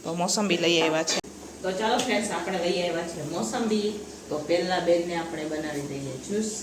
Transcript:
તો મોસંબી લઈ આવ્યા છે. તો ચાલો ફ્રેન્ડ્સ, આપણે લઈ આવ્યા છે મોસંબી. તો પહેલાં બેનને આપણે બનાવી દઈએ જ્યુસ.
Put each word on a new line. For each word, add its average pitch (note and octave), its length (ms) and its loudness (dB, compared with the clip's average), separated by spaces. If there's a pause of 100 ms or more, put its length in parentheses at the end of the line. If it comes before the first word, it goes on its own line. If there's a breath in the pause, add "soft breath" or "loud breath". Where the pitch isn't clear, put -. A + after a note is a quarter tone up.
તો E3 60 -4 (120)
મોસંબી F3+ 420 2
લઈ E3+ 180 6
આવ્યા D#3+ 300 4
છે. - 60 2 (460)
તો F#3 60 0 (100)
ચાલો A3+ 260 2
ફ્રેન્ડ્સ, G#3+ 320 0
આપણે F3 280 -2
લઈ F3+ 160 2
આવ્યા E3 320 -2
છે D#3+ 100 -6 (120)
મોસંબી. G#3+ 540 0 (400)
તો D3 60 -2 (140)
પહેલાં F3 400 2
બેનને E3+ 320 4
આપણે D#3+ 300 -6
બનાવી D3 400 -4
દઈએ C#3 220 -6 (120)
જ્યુસ. G#3+ 260 0 (120)